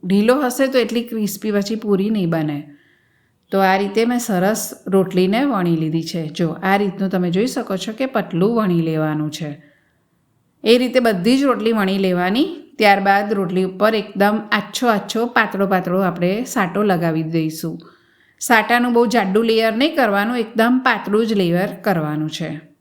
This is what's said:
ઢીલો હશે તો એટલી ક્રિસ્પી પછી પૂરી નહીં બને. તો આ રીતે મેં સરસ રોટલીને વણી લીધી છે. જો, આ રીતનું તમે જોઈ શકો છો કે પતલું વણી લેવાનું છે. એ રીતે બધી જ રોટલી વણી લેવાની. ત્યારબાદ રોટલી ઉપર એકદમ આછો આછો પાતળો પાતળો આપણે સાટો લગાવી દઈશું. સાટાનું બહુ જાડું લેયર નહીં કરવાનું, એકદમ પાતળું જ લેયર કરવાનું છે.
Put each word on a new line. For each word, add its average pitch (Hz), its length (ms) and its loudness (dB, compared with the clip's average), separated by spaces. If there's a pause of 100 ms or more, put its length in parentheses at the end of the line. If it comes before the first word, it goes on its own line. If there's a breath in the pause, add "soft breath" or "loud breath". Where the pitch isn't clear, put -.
ઢીલો 214 360 2
હશે 262 260 0
તો 262 100 0
એટલી 233 260 0
ક્રિસ્પી 220 480 -4
પછી 202 240 -2
પૂરી 208 340 0
નહીં 202 200 0
બને. 151 480 -4 (720 soft breath)
તો 196 80 0
આ 190 180 4
રીતે 202 280 0
મેં 240 140 0
સરસ 185 680 -2
રોટલીને 190 580 2
વણી 175 320 0
લીધી 160 260 -2
છે. 165 240 -6
જો, 170 360 -2
આ 190 140 2
રીતનું 190 320 -2
તમે 180 220 0
જોઈ 196 160 0
શકો 247 300 -4
છો 220 160 -8
કે 262 120 -4
પતલું 202 500 0
વણી 185 260 2
લેવાનું 156 500 -2
છે. 147 320 -10 (1000 soft breath)
એ 226 140 6
રીતે 254 220 2
બધી 226 380 2
જ 269 60 0
રોટલી 226 280 0
વણી 196 260 0
લેવાની. 190 600 0 (200)
ત્યારબાદ 202 560 4
રોટલી 185 300 0
ઉપર 202 320 0
એકદમ 208 440 0 (120)
આછો 220 360 -2
આછો 220 380 0
પાતળો 208 420 0
પાતળો 185 320 0
આપણે 185 440 -2
સાટો 196 400 -2
લગાવી 165 400 0
દઈશું. 160 580 -4 (580 loud breath)
સાટાનું 240 540 2
બહુ 233 120 4
જાડું 208 400 2
લેયર 226 320 2
નહીં 294 180 0
કરવાનું, 220 420 0
એકદમ 226 420 2
પાતળું 220 480 0
જ 220 60 -2
લેયર 175 480 0
કરવાનું 156 480 -2
છે. 156 320 -8 (200)